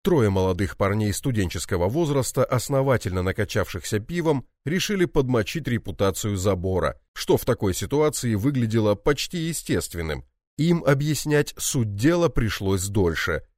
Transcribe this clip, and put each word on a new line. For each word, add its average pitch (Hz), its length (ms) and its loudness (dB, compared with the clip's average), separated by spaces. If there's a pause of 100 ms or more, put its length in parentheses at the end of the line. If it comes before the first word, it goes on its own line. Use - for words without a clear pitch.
трое 143 240 4
молодых 92 480 0
парней 104 360 0
студенческого 95 760 -2
возраста, 143 560 0
основательно 127 800 0
накачавшихся 95 800 -2
пивом, 156 460 -2 (200)
решили 185 400 0
подмочить 131 600 0
репутацию 101 680 -2
забора, 92 640 0 (140)
что - 220 2
в - 80 -2
такой 101 300 0
ситуации 139 600 0
выглядело 110 600 2
почти 147 440 -2
естественным. 85 880 -4 (340)
Им 170 260 2
объяснять 147 720 2
суть 107 400 -2
дела 165 320 4
пришлось 98 600 0
дольше. 85 540 0 (160)